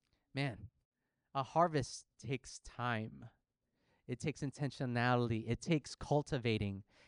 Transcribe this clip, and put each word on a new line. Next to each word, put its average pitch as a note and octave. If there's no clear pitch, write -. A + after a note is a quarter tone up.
Man, C3+
a C3+
harvest D#3
takes -
time. A#2+
It B2+
takes D3+
intentionality. B2
It A#2
takes -
cultivating. A2